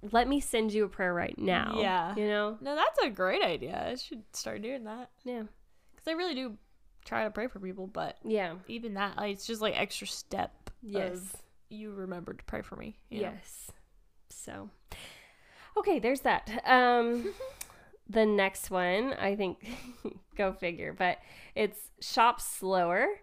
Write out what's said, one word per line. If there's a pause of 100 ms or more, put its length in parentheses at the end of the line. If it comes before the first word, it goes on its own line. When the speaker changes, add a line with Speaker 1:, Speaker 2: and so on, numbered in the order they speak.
(120)
Speaker 1:
"Let
me
send
you
a
prayer
right
now."
Speaker 2:
Yeah.
Speaker 1:
You
know?
Speaker 2:
No,
that's
a
great
idea.
I
should (120)
start
doing
that. (140)
Speaker 1:
Yeah. (520)
Speaker 2:
'Cause
I
really
do (480)
try
to
pray
for
people,
but
Speaker 1:
Yeah. (120)
Speaker 2:
even
that,
like,
it's
just,
like,
extra
step (120)
Speaker 1:
Yes.
Speaker 2:
of (260)
you
remembered
to
pray
for
me, (120)
you
know?
Speaker 1:
Yes. (580)
So, (1080)
okay,
there's
that. (160)
Um, (360)
Speaker 2:
<laughs>
Speaker 1:
the
next
one,
I
think, (380)
<laughs>
go
figure,
but (360)
it's (220)
shop
slower. (160)